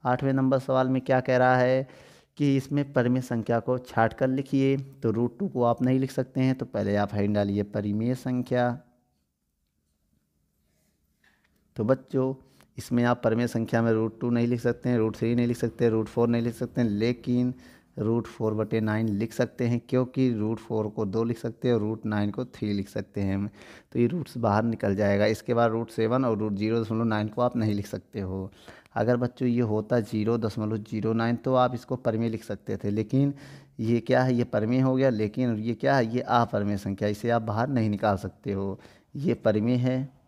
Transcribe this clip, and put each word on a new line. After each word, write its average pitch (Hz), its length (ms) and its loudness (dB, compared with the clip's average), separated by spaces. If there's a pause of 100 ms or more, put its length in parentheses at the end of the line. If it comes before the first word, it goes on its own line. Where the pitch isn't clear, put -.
आठवें 131 280 2
नंबर 131 260 2
सवाल 131 300 2
में 131 140 2
क्या 131 200 2
कह 127 140 0
रहा 127 200 6
है 131 300 2 (520)
कि 143 180 4
इसमें 139 360 -2
परिमेय 123 300 2
संख्या 117 380 -2
को 127 200 -2
छाट 113 340 0
कर 131 140 0
लिखिए। 135 480 0
तो - 340 -4
रूट 117 280 -2
टू 196 100 -4
को 123 160 -2
आप 117 180 2
नहीं 127 160 2
लिख 131 120 -2
सकते 131 300 -4
हैं, 131 140 2
तो 131 120 -6
पहले 101 300 -2
आप 104 180 0
हेडिंग 104 200 0
डालिए 101 300 0
परिमेय 107 520 -2
संख्या। 123 540 -2 (3000)
तो 113 80 0
बच्चों, 131 500 0 (440)
इसमें 120 260 0
आप 120 180 4
परिमेय 117 260 2
संख्या 113 340 0
में 117 100 4
रूट 110 280 0
टू 123 100 -2
नहीं 120 160 2
लिख 120 140 -2
सकते 120 280 -2
हैं, 123 100 2
रूट 110 180 0
थ्री 117 180 0
नहीं 120 120 2
लिख 120 100 -2
सकते, 120 320 0
रूट 110 200 2
फ़ोर 117 200 2
नहीं 117 140 2
लिख 117 120 -2
सकते 123 260 -6
हैं, 120 100 2
लेकिन 123 640 0 (460)
रूट 113 280 0
फ़ोर 110 280 -2
बटे 110 260 0
नाइन 110 300 0
लिख 104 220 -2
सकते 120 340 -2
हैं, 117 140 0
क्योंकि 127 500 0
रूट 110 280 -2
फ़ोर 110 300 -4
को 107 180 -4
दो 110 180 -2
लिख 117 140 -2
सकते 117 300 -4
हैं 120 60 4
और 110 60 2
रूट 107 260 -4
नाइन 104 240 0
को 127 160 -6
थ्री 104 260 -4
लिख 98 160 -4
सकते 101 320 -8
हैं। 98 260 -2 (460)
तो 123 60 -2
ये 120 80 4
रूट्स 147 320 -4
बाहर 110 260 2
निकल 104 300 0
जाएगा। 101 320 2
इसके 110 280 -2
बाद 117 160 4
रूट 113 200 -4
सेवन 120 340 0
और 113 140 0
रूट 107 160 -2
ज़ीरो 110 260 0
दशमलव 113 240 -2
नाइन 107 240 0
को 123 140 -2
आप 123 140 0
नहीं 107 180 0
लिख 101 120 -4
सकते - 360 -10
हो। 95 280 -6 (440)
अगर 117 240 2
बच्चों 123 300 -2
ये 120 140 2
होता 110 400 0
ज़ीरो 110 360 0
दशमलव 107 420 -2
ज़ीरो 110 340 -4
नाइन 117 240 0
तो 131 180 0
आप 127 180 4
इसको 123 240 -6
परिमेय 113 300 0
लिख 110 160 -6
सकते 104 320 -8
थे, 104 140 -4
लेकिन 131 440 0 (460)
ये 117 200 2
क्या 127 220 2
है, 127 120 2
ये 117 120 2
परिमेय 113 340 0
हो 131 140 2
गया, 131 160 4
लेकिन 110 460 -2
ये 110 200 -4
क्या 135 200 2
है, 120 100 4
ये 120 140 -2
अपरिमेय 110 580 0
संख्या, 98 320 -4
इसे 110 200 -4
आप 117 140 2
बाहर 113 240 -2
नहीं 113 220 0
निकाल 104 280 2
सकते - 340 -8
हो, 98 260 -4 (380)
ये 139 200 0
परिमेय 110 420 2
है। 127 380 -2 (120)